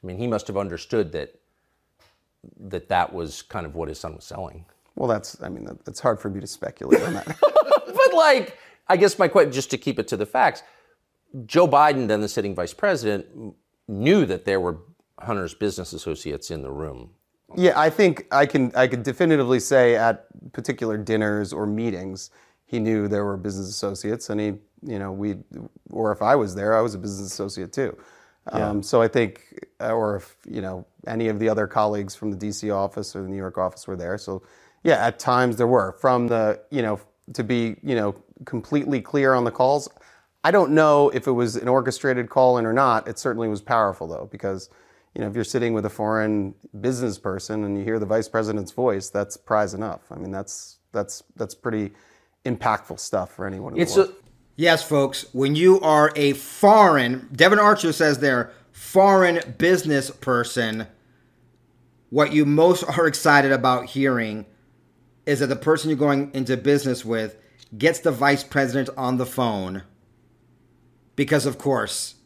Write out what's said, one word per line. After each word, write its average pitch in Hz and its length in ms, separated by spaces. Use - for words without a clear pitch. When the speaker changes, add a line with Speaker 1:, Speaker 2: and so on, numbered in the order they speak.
Speaker 1:
I - 20
mean, 92 120
he 120 100
must 110 200
have 98 100
understood 95 560
that, 73 260
that 92 300
that 90 240
was 85 300
kind 90 220
of 73 100
what 82 120
his 76 100
son 80 160
was 78 120
selling. 85 400
Speaker 2:
Well, 131 120
that's, 107 340
I - 60
mean, - 160
that, - 140
it's - 140
hard 113 180
for 104 100
me 98 120
to - 60
speculate - 540
on - 120
that. - 280
Speaker 1:
<laughs> 571 60
But, 508 260
like, 294 440
I 185 100
guess 196 200
my 185 100
que-, 156 240
just 131 200
to 127 60
keep 131 220
it 110 100
to 107 80
the 104 80
facts, - 380
Joe 170 220
Biden, 143 400
then 107 140
the 104 80
sitting 101 260
vice 87 180
president, 117 600
m-, 110 200
knew 131 380
that 92 200
there 98 140
were 87 200
Hunter's 95 340
business 95 400
associates 78 580
in 78 100
the 67 100
room. 69 400
Speaker 2:
Yeah, 180 240
I 156 100
think 175 420
I 139 140
can, 131 300
I 127 120
can 120 140
definitively 131 580
say 123 360
at 113 320
particular 110 460
dinners 104 560
or 104 120
meetings, 98 680
he 120 140
knew 110 280
there 101 180
were 98 120
business 95 300
associates, 101 640
and 107 100
he, 104 140
you 120 160
know, 98 140
we, 98 240
or 107 200
if - 100
I 117 140
was 101 200
there, 104 220
I 110 40
was 113 140
a 92 40
business 98 300
associate 95 440
too. 127 240
Speaker 1:
Yeah. 107 160
Speaker 2:
Um, 104 120
so 117 200
I 113 80
think, - 580
uh, 113 100
or 110 240
if, - 220
you 113 140
know, 92 240
any 113 220
of 107 120
the 110 100
other 107 180
colleagues 104 480
from 107 160
the 95 60
D 104 160
C 104 180
office 98 440
or 95 80
the 95 40
New 98 80
York 92 220
office 90 300
were 95 100
there. 87 200
So, 98 240
yeah, 135 220
at 117 140
times 123 380
there 120 100
were. 107 320
From 123 280
the, 110 420
you 135 120
know, 107 200
to 127 100
be, 117 400
you 131 120
know, 104 200
completely 139 560
clear 135 320
on 123 100
the 117 80
calls, 135 380
I 165 60
don't 175 200
know 151 380
if 127 180
it 135 40
was 120 260
an - 100
orchestrated 127 640
call 127 280
in 117 80
or 113 80
not. 123 340
It 113 120
certainly 117 300
was 104 120
powerful, 101 460
though, 73 240
because, 95 380
you - 80
know, 110 60
if 104 80
you're 117 80
sitting 117 300
with 107 120
a 104 40
foreign 107 640
business 120 400
person 104 460
and 101 120
you 98 60
hear 110 160
the 104 60
vice 107 240
president's 107 420
voice, 113 380
that's 101 260
prize 107 380
enough. 98 360
I - 60
mean, 90 160
that's, - 460
that's, - 280
that's 107 180
pretty 107 380
impactful 113 560
stuff - 340
for 92 100
anyone 95 300
in 165 60
Speaker 1:
It's 170 140
Speaker 2:
the 196 80
world. - 100
Speaker 1:
a - 160
Speaker 3:
Yes, 160 280
folks, 139 480
when 139 240
you 185 240
are 151 380
a 143 160
foreign, 156 960
Devin 180 280
Archer 208 340
says 147 260
there, 127 320
foreign 185 840
business 156 540
person, 117 720
what 143 240
you 151 120
most 165 380
are 160 240
excited 143 460
about 127 320
hearing 117 600
is 143 140
that 139 80
the 131 80
person 156 340
you're 151 80
going 139 360
into 131 240
business 139 480
with 110 320
gets 165 220
the 165 120
vice 139 320
president 135 540
on 127 180
the 123 100
phone 98 580
because, 143 300
of 139 120
course - 580